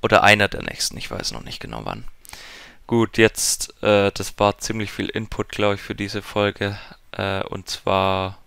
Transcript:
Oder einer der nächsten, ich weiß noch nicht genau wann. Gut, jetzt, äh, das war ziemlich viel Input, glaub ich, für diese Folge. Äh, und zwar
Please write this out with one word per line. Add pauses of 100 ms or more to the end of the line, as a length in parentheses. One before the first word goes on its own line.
Oder
einer
der
nächsten,
ich
weiß
noch
nicht
genau
wann. (800)
Gut,
jetzt,
äh,
das
war
ziemlich
viel
Input,
glaub
ich,
für
diese
Folge. (340)
Äh,
und
zwar